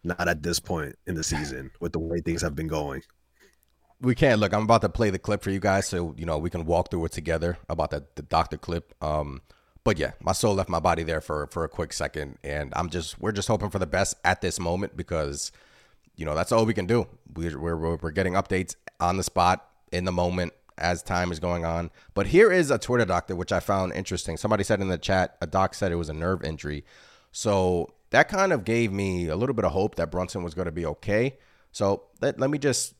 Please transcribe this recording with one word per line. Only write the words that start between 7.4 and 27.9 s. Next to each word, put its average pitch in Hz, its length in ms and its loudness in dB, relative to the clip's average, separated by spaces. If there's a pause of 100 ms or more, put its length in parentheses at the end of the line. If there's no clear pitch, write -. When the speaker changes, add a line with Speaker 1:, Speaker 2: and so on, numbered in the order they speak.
Speaker 2:
about 80 240 -2
that, 76 240 -6
the 76 60 -10
doctor 82 340 0
clip. 85 480 -8
Um, 73 380 -4 (420)
but 101 160 2
yeah, 71 120 0 (100)
my 90 100 0
soul 101 220 2
left 95 160 0
my 85 100 0
body 82 240 2
there 78 160 -2
for, 76 280 -4
for 82 180 -4
a 78 40 -6
quick 82 220 -6
second, 71 520 -6
and 73 340 -6
I'm 87 120 -2
just, 82 300 -6
we're 107 140 -2
just 101 160 -4
hoping 104 200 0
for 98 100 -4
the 92 80 0
best 92 360 0
at 92 160 4
this 87 200 -2
moment 90 360 -2
because 76 560 -4 (680)
you 80 60 -4
know, 76 100 -2
that's 82 160 0
all 113 140 6
we 110 80 2
can 95 120 0
do. 113 220 2 (260)
We're, 82 240 -4
we're, 82 200 -2
we're, 82 180 0
we're 80 160 -6
getting 90 220 0
updates 95 420 0 (240)
on 87 160 2
the 95 80 0
spot, 90 420 2 (280)
in 90 100 0
the 92 80 0
moment, 90 400 0 (260)
as 87 240 0
time 90 300 0
is 82 80 -6
going 87 240 -2
on. 82 280 -2 (220)
But 98 140 0
here 196 240 8
is 175 180 4
a 127 80 2
Twitter 120 280 2
doctor, 90 320 -2
which 90 160 -2
I 87 80 2
found 95 320 0
interesting. 90 420 -4
Somebody 104 300 0
said 101 160 2
in 95 80 -2
the 87 80 0
chat, 92 440 0
a 85 60 -6
doc 95 260 2
said 92 200 -2
it - 20 0
was 82 140 -4
a 76 40 -8
nerve 85 300 -2
injury. 73 400 -6 (480)
So 92 640 2 (160)